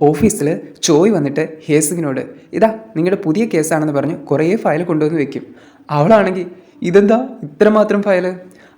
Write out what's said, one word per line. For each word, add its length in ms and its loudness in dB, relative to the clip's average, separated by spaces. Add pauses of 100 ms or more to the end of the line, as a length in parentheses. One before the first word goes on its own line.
ഓഫീസിൽ 560 0 (220)
ചോയ് 280 4
വന്നിട്ട് 320 -2 (240)
ഹേസിങ്ങിനോട്, 560 -2 (300)
"ഇതാ 180 4 (260)
നിങ്ങളുടെ 260 0
പുതിയ 240 -2
കേസാണെന്ന്" 460 -2
പറഞ്ഞ് 240 -2
കുറേ 400 -2
ഫയൽ 280 -2
കൊണ്ടുവന്ന് 360 -2
വെക്കും. 240 -6 (460)
അവളാണെങ്കിൽ, 560 2 (360)
"ഇതെന്താ 360 4 (240)
ഇത്രമാത്രം 600 2
ഫയൽ?" 240 0 (520)